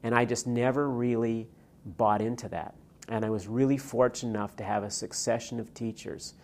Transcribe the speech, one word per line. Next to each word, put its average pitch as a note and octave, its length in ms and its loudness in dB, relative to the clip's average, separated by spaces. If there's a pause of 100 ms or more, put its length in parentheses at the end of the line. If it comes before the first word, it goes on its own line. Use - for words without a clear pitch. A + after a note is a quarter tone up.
And A#2 120 2
I A#2+ 100 8
just A#2 220 0
never C3 420 2
really A#2 600 0 (340)
bought G#2 380 2
into A2+ 260 -4
that. E2 260 -8 (360)
And A2+ 160 0
I - 20 0
was G#2 180 -2
really C3 300 2
fortunate B2 540 0
enough G#2 260 -4
to - 80 -10
have G#2 200 0
a G2+ 60 -6
succession A#2 720 -4
of - 140 -12
teachers - 580 -8 (120)